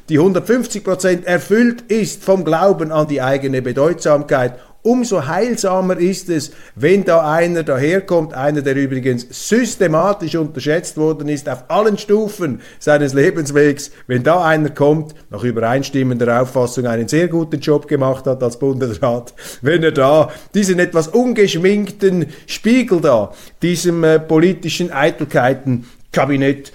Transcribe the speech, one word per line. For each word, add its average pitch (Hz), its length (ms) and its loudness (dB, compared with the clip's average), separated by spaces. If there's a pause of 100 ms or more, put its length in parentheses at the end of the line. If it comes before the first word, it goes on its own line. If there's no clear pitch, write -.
die 156 120 2
hundertfünfzig 196 640 0
Prozent 180 420 -2
erfüllt 220 600 0
ist 214 340 -2
vom 190 220 2
Glauben 160 480 0
an 151 160 0
die 143 120 -2
eigene 135 420 -2
Bedeutsamkeit. 139 920 0 (280)
Umso 220 440 0
heilsamer 185 720 -2
ist 180 320 -2
es, 156 220 -4 (220)
wenn 175 300 2
da 165 260 4
einer 170 340 0
daherkommt, 160 680 0
einer, 143 300 -2
der 135 140 0
übrigens 131 520 -2
systematisch 180 1080 0
unterschätzt 151 600 -4
worden 156 320 -2
ist 147 220 -6
auf 127 180 -10
allen 202 300 2
Stufen 202 640 -2 (160)
seines 147 340 0
Lebenswegs, 147 800 2 (160)
wenn 127 160 0
da 170 200 2
einer 156 280 2
kommt, 151 440 0 (140)
nach 104 160 -8
übereinstimmender 123 960 0
Auffassung 127 460 -2
einen 117 220 -2
sehr 165 200 2
guten 160 320 -4
Job 147 280 0
gemacht 135 360 -2
hat 127 180 -2
als 120 160 -4
Bundesrat, 127 760 -2 (260)
wenn 160 220 0
er 160 100 2
da 143 380 4 (240)
diesen 190 240 2
etwas 175 300 0
ungeschminkten 196 1200 0 (180)
Spiegel 233 560 0
da, 117 320 2 (260)
diesem, 170 420 0
äh, 160 160 4
politischen 165 720 0
Eitelkeitenkabinett 135 1800 -2